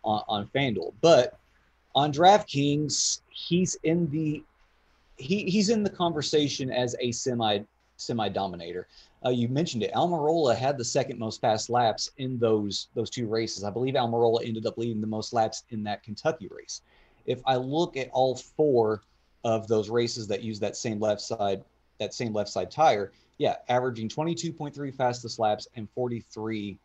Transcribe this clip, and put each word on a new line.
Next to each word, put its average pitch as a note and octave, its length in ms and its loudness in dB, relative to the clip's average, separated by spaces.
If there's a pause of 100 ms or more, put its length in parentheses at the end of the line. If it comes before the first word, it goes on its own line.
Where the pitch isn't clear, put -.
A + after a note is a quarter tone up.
on, G#2+ 240 0
on G#2 200 -4
FanDuel. A#2 540 -2
But D#3 360 6 (560)
on D3 180 4
DraftKings, D3 1160 4
he's - 540 0
in E3 260 2
the, D3+ 340 -4 (760)
he, F3+ 320 -2
he's G3 200 4
in G#3+ 140 2
the G3 60 0
conversation D3 840 0
as B2 280 0
a B2 120 0
semi, A#2 480 0 (380)
semi A2 320 -2
dominator. F2+ 580 -6 (380)
Uh, B2+ 40 2
you A#2+ 180 2
mentioned C3 340 0
it. - 120 0
Almirola D#3 640 2
had C3 220 0
the A#2 80 -4
second C3 320 -2
most A2 240 -6
fast A2 280 0
laps A#2 480 2
in C3 200 -4
those, G#2+ 560 0
those A2+ 160 -2
two A#2+ 180 -6
races. A2 360 -4
I G2+ 80 -4
believe B2+ 240 -2
Almirola A#2 500 2
ended A2+ 220 -4
up - 100 -4
leading A2+ 240 -2
the G#2+ 60 -2
most A2 260 -4
laps A2 360 0
in G#2+ 140 -8
that G#2 200 -6
Kentucky D3+ 480 -4
race. - 300 -14 (440)
If B2 200 -4
I C3+ 100 4
look C#3 420 0
at B2+ 140 -6
all C3 240 2
four A#2 680 2 (420)
of A2 240 0
those G#2+ 220 2
races A#2 380 -2
that G#2 160 -4
use A2 160 -6
that G2+ 160 -4
same G#2+ 240 -4
left G#2 220 0
side, G2+ 420 -2 (360)
that G#2+ 140 -6
same A#2 200 -4
left G#2 160 -2
side F#2 200 -4
tire, B2 440 2 (240)
yeah, G2+ 180 0 (120)
averaging B2 420 0
twenty-two E3 440 -4
point C#3+ 220 -10
three C#3 160 -8
fastest B2 480 -2
laps G#2+ 360 0
and G#2+ 200 -10
forty-three A2 880 -6